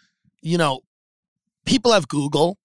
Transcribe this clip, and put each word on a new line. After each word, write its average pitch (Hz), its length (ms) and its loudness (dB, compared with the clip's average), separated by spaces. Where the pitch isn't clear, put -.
you 165 160 -4
know, 156 240 -2
people 247 260 0
have 190 160 2
Google. 147 580 -2